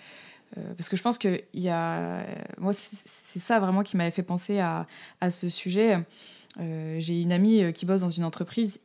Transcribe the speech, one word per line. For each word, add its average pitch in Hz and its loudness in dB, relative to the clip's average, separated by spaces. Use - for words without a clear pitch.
euh, - -10
parce 170 -8
que 190 0
je - -4
pense 233 2
que 185 2
il 180 -6
y 180 0
a, 170 -2
moi, 190 0
c'est, - -8
c'est - -10
ça 226 2
vraiment 190 4
qui 202 -2
m'avait 170 2
fait 180 -2
penser 180 -2
à, 165 0
à 180 2
ce 175 -4
sujet. 190 2
Euh, 160 -6
j'ai 170 -2
une 170 2
amie, 208 6
euh, 170 2
qui - -10
bosse 190 2
dans 180 0
une 170 -2
entreprise, 190 -2